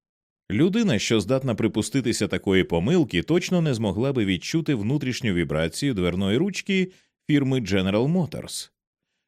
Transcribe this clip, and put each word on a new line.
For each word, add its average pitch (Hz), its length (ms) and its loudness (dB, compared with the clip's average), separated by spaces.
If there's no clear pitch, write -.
Людина, 180 480 2
що 113 200 2
здатна 127 360 0
припуститися 110 720 0
такої 92 360 2
помилки, 90 600 0
точно 175 380 0
не 156 120 0
змогла 110 400 -2
би 120 120 0
відчути 139 500 -2
внутрішню 123 580 -2
вібрацію 82 600 0
дверної 95 440 0
ручки 185 540 -2
фірми 135 320 2
General 101 540 0
Motors. - 580 -6